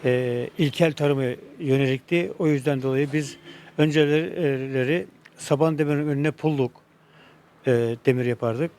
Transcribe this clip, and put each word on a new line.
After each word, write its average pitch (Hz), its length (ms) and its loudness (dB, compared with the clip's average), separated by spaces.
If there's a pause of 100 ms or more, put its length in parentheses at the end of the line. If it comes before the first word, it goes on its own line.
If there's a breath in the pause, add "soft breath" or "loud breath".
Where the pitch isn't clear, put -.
e, 123 520 0
ilkel 156 360 2
tarıma 143 300 0 (360)
yönelikti. 139 800 0
O 170 80 0
yüzden 139 340 0
dolayı 135 320 0
biz 147 240 -4 (400 loud breath)
önceleri, 147 1200 0
e, 190 60 -8 (320)
saban 156 400 0
demirinin 147 300 0
önüne 147 240 0
pulluk, 147 400 -2 (960 soft breath)
e, 135 40 2 (340)
demir 127 200 2
yapardık. 120 540 -2